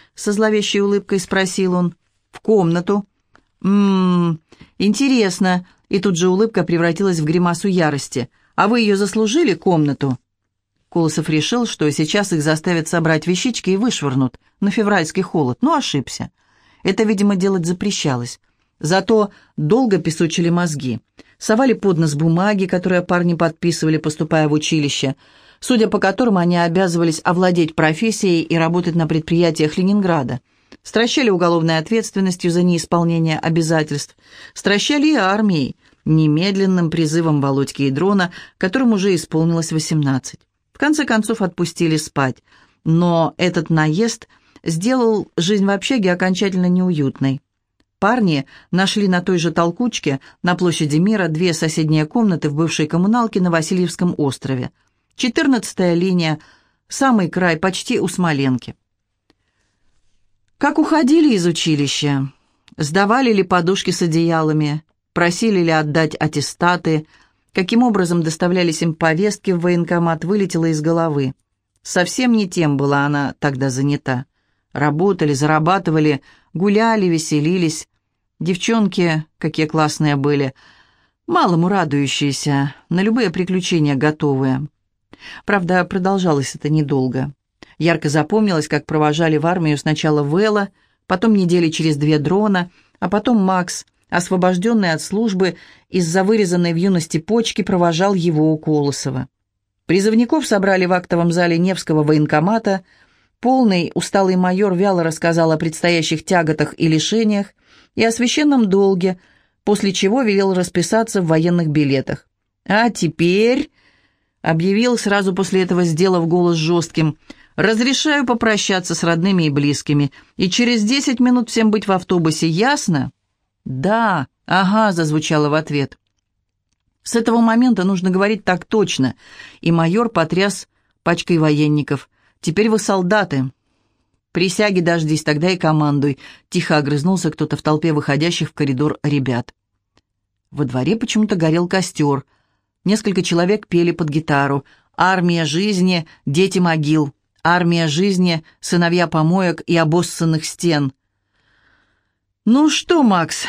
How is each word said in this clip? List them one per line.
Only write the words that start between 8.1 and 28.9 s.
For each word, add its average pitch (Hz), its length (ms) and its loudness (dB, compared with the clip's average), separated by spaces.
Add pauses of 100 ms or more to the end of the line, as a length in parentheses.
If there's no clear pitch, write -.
«А 185 100 2
вы 240 140 2
её 208 160 2
заслужили, 220 560 0
комнату?» 147 640 0 (720)
Колосов 160 400 -2
решил, 190 380 0
что 151 240 -2
сейчас 175 420 -2
их 156 100 0
заставят 156 460 -2
собрать 160 380 0
вещички 185 420 -2
и 185 80 2
вышвырнут 139 640 -2 (220)
на 202 100 0
февральский 202 500 0
холод, 147 400 -2
но 311 140 2
ошибся. - 560 -4 (520)
Это, 196 200 0
видимо, 202 340 2
делать 185 300 0
запрещалось. 160 720 -4 (400)
Зато 196 520 0 (260)
долго 190 400 2
песочили 170 500 -2
мозги. 151 520 -2 (360)
Совали 226 380 2
под 185 240 0
нос 156 160 0
бумаги, 180 500 0
которые 180 380 0
парни 175 320 0
подписывали, 160 640 -2
поступая 156 500 0
в 147 40 0
училище, 147 640 -2 (460)
судя 226 280 2
по 208 100 0
которым 196 400 2
они 175 180 2
обязывались 170 680 0
овладеть 175 520 2
профессией 170 640 0
и - 160 -2
работать 165 380 0